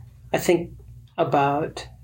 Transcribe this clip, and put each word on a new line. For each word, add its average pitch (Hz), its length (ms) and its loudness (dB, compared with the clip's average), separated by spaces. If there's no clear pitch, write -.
I - 60 2
think 170 320 2
about 143 720 0